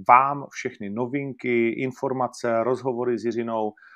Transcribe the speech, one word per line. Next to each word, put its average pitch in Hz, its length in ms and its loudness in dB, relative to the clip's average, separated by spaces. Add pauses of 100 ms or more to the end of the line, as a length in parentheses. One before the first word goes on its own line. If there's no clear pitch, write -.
vám 135 420 6
všechny 107 400 -10
novinky, 120 800 -2
informace, 127 960 -2
rozhovory 123 560 -2
s 101 60 -8
Jiřinou, 113 480 -2 (220)